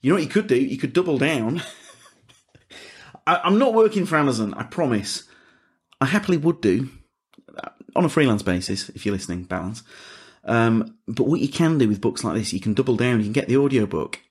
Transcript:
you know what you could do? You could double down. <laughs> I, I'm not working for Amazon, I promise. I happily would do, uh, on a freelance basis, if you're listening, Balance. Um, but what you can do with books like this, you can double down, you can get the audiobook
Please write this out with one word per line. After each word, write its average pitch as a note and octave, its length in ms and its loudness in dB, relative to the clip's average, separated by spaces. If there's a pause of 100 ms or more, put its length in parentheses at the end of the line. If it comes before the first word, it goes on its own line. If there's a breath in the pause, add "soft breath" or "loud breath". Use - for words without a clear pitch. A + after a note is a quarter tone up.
you C3 60 2
know G3 60 4
what E3 80 0
you D3 60 -6
could - 180 0
do? C3 80 4
You C3 240 0
could B2+ 140 -4
double F3 260 0
down. D3 420 0 (800 loud breath)
<laughs> - 840 -14
I, F3 160 4
I'm G3 160 4
not B3+ 160 2
working G#3+ 320 2
for D#3 80 -2
Amazon, A#2 400 0
I A2 80 -10
promise. A#2 640 -2 (760 soft breath)
I C3 60 2
happily F#3 320 0
would E3 220 0
do, A2 300 0 (640)
uh, - 140 -12 (260)
on F3 80 2
a D#3+ 60 2
freelance B2+ 320 2
basis, F#2 480 -4
if - 160 -14
you're G2+ 80 0
listening, F2+ 300 -6
Balance. F#2 400 -8 (600 loud breath)
Um, A2+ 540 0 (100)
but A#2+ 180 0
what D3+ 140 0
you A#2+ 80 0
can D#3+ 300 0
do B2 100 4
with G#2 140 0
books - 220 -2
like F#2+ 100 -2
this, G#2+ 180 -4
you F#2+ 80 -4
can G#2+ 140 -2
double B2+ 220 2
down, A#2+ 240 2
you G#2+ 60 0
can G#2 60 -4
get C3+ 160 -2
the B2+ 100 2
audiobook A#2+ 640 0 (120)